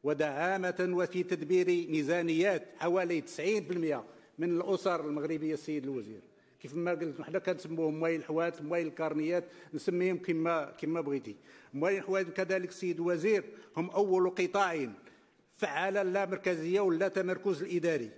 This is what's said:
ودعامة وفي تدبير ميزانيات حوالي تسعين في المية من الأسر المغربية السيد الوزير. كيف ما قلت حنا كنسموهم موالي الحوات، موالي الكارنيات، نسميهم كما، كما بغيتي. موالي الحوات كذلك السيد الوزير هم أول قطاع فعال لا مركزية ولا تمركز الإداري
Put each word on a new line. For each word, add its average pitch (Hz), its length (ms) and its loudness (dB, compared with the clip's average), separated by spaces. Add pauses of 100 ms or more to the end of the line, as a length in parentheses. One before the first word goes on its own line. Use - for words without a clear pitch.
ودعامة 175 880 0
وفي 180 300 0
تدبير 180 440 2
ميزانيات 170 1000 2 (100)
حوالي 175 420 2
تسعين 190 440 -2
في 143 80 -6
المية 156 320 -2 (340)
من 170 180 0
الأسر 180 500 0
المغربية 156 480 -2
السيد 147 300 -4
الوزير. 110 360 -6 (400)
كيف 135 140 -14
ما 170 160 0
قلت 165 320 -4
حنا 156 160 -4
كنسموهم 160 600 -2
موالي 165 180 2
الحوات، 165 460 -2
موالي 165 260 -2
الكارنيات، 156 560 0 (300)
نسميهم 180 440 2
كما، 165 460 0
كما 160 360 -4
بغيتي. 135 360 -4 (380)
موالي 180 240 0
الحوات 190 300 0
كذلك 185 400 -2
السيد 175 320 -4
الوزير 180 440 2 (320)
هم 165 140 -2
أول 185 400 4
قطاع 180 580 2 (640)
فعال 180 420 -2
لا 196 320 2
مركزية 180 540 0
ولا 185 280 4
تمركز 185 540 0
الإداري 160 560 0